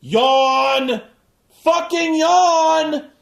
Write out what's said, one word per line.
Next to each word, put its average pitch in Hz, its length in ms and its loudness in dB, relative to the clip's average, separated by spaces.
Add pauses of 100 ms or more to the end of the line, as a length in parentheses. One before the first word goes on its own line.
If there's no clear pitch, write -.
Yawn! 262 1000 0 (640)
Fucking 330 540 -2
yawn! 320 920 0 (120)